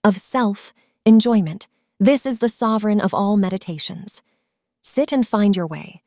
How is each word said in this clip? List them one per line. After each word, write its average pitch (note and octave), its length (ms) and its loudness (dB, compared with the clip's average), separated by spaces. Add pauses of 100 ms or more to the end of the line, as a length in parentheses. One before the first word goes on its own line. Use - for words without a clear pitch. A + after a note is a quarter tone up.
of G3 140 4
self-enjoyment. A3 1500 0 (280)
This B3+ 280 4
is B3 140 -2
the A#3+ 100 0
sovereign G#3+ 500 0
of - 140 -2
all G3+ 240 0
meditations. F#3 840 -6 (640)
Sit D4 300 -2
and B3+ 120 2
find G3+ 300 2
your F3 100 -4
way D#3 420 -14